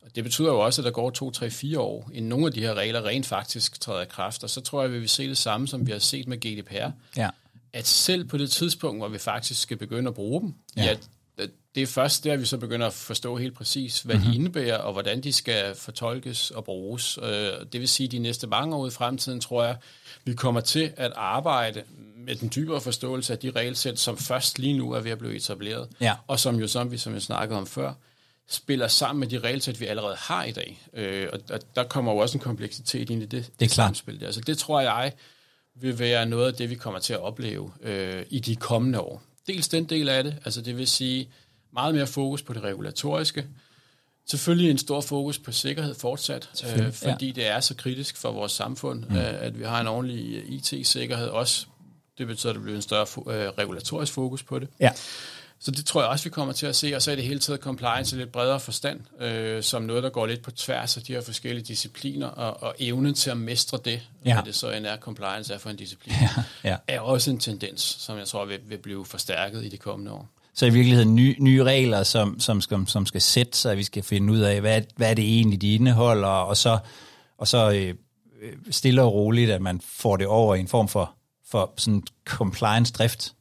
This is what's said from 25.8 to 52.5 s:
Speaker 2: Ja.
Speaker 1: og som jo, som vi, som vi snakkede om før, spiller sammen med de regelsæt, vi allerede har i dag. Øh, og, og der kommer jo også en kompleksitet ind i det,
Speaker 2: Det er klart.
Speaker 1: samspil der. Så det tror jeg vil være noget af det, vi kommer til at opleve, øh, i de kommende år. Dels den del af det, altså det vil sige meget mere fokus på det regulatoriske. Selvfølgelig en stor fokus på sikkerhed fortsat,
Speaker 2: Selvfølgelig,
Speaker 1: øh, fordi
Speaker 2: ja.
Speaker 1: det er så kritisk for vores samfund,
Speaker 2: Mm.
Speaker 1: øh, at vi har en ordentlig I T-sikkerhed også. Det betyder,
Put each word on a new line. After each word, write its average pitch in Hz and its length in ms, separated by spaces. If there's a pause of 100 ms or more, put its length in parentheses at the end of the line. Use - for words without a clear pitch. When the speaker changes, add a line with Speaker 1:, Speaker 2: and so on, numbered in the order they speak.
Speaker 2:
Ja. 113 120 (140)
Speaker 1:
og 131 120
som 120 200
jo, 110 80
som 120 240
vi, 120 60
som 113 180
vi 104 40
snakkede - 400
om 95 80
før, 139 260 (560)
spiller 127 380
sammen 143 320
med 131 80
de 120 120
regelsæt, 123 400
vi 117 60
allerede 104 340
har 175 240
i 117 80
dag. - 300 (120)
Øh, 98 400
og, 101 60 (100)
og 110 100 (160)
der 123 80
kommer 120 280
jo 104 60
også 120 200
en 131 40
kompleksitet 117 680
ind 113 140
i - 20
det, 120 240 (100)
Speaker 2:
Det 117 60
er 113 40
klart. 117 180
Speaker 1:
samspil 104 320
der. 98 120
Så 107 100
det 147 160
tror 147 240
jeg 127 320 (680)
vil 127 180
være 120 260
noget 117 220
af 127 60
det, 120 160
vi 123 60
kommer 110 240
til - 140
at 104 80
opleve, 101 500 (120)
øh, 95 460
i 135 100
de 113 160
kommende 117 440
år. - 220 (260)
Dels 185 200
den 165 180
del 156 240
af 131 140
det, 147 120 (100)
altså 117 160
det 120 160
vil 127 100
sige 127 420 (440)
meget 143 220
mere 139 120
fokus 139 340
på - 120
det 113 100
regulatoriske. 127 840 (840)
Selvfølgelig 170 440
en 139 60
stor 143 240
fokus 143 380
på - 120
sikkerhed 143 440
fortsat, 131 580
Speaker 2:
Selvfølgelig, 113 340
Speaker 1:
øh, 110 60
fordi 127 340
Speaker 2:
ja. 131 60
Speaker 1:
det 123 140
er 107 120
så 127 160
kritisk 131 420
for 117 140
vores 104 200
samfund, 123 580
Speaker 2:
Mm. 104 60
Speaker 1:
øh, 110 300
at 113 140
vi 117 40
har 117 180
en 117 60
ordentlig 113 560 (100)
I 135 60
T-sikkerhed 123 680
også. 107 380 (520)
Det 127 100
betyder, 113 260